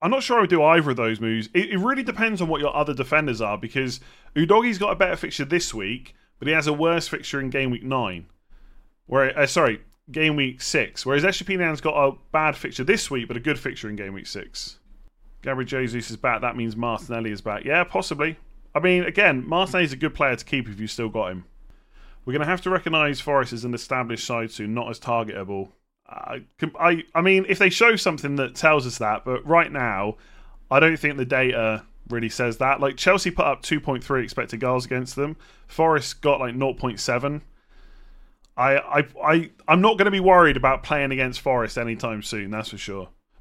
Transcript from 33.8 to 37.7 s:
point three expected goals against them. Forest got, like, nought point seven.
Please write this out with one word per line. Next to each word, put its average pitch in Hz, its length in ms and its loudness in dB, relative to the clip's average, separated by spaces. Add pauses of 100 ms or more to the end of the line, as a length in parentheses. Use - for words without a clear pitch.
point 127 240 -4
three 131 180 0
expected 113 380 -8
goals 127 240 0
against 127 320 -6
them. 151 200 -4 (300)
Forest 156 540 0
got, 143 180 4
like, 123 160 -4
nought 131 220 0
point 120 240 -4
seven. 139 420 -2 (1160)